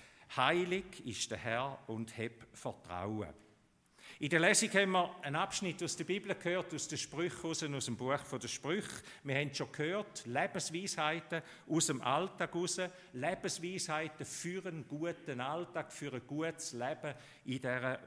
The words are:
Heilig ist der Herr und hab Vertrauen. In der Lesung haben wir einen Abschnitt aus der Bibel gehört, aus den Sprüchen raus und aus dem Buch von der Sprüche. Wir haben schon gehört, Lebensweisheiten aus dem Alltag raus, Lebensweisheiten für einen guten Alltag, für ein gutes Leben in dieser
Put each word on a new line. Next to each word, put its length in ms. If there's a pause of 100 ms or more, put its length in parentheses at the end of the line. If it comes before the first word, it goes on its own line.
(340)
Heilig 680
ist 260
der 60
Herr 500
und 300
hab 160 (220)
Vertrauen. 800 (840)
In 100
der 80
Lesung 360
haben 180
wir 320
einen 100
Abschnitt 480
aus 140
der 80
Bibel 320
gehört, 360
aus 140
den 120
Sprüchen 420
raus 240
und 100
aus 120
dem 100
Buch 220
von 200
der 80
Sprüche. 560 (220)
Wir 120
haben 160
schon 200
gehört, 520
Lebensweisheiten 1200 (260)
aus 180
dem 140
Alltag 540
raus, 260 (320)
Lebensweisheiten 1120
für 420
einen 200
guten 540
Alltag, 520
für 200
ein 160
gutes 460
Leben 380 (320)
in 160
dieser 460